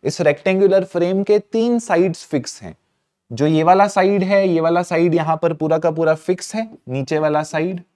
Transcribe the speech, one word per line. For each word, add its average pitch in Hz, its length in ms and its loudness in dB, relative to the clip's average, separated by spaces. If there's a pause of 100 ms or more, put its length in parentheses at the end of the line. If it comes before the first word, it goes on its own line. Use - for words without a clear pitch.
इस - 180 -4
रेक्टेंगुलर 190 600 2
फ्रेम 185 400 -2
के 208 160 2
तीन 233 400 0
साइड्स 180 460 0
फिक्स - 360 -6
हैं, 87 140 -14 (560)
जो 123 160 0
ये 156 160 2
वाला 190 240 6
साइड 196 360 0
है, 196 260 2
ये 170 120 2
वाला 170 200 0
साइड 170 340 0
यहाँ 160 260 0
पर 165 120 0
पूरा 156 240 -2
का 160 140 0
पूरा 160 220 0
फिक्स 180 420 -4
है, 220 140 -6 (200)
नीचे 135 300 -2
वाला 151 240 0
साइड। 170 380 -6 (140)